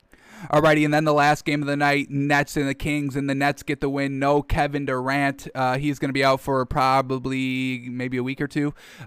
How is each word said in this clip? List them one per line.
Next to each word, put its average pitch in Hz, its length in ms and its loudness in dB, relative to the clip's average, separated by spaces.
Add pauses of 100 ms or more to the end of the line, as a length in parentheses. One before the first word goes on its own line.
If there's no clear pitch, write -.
(500)
Alrighty, 151 340 4
and 151 80 2
then 151 120 4
the 156 100 4
last 147 320 2
game 147 160 -2
of 143 60 -4
the 143 100 -2
night, 143 320 2
Nets 143 480 0
and 143 100 0
the 139 60 -2
Kings, 143 420 -4
and 139 140 -2
the 139 60 0
Nets 143 260 -2
get 147 180 -6
the 139 120 -2
win. 139 260 -4
No 143 240 2
Kevin 143 460 -2
Durant. 139 640 -2
Uh, 131 240 0
he's 143 220 -2
gonna 139 140 -2
be 135 100 2
out 135 180 4
for 131 240 0
probably 131 1200 0
maybe 127 300 -6
a 123 60 0
week 135 180 -6
or 147 60 -4
two, 147 260 -2 (340)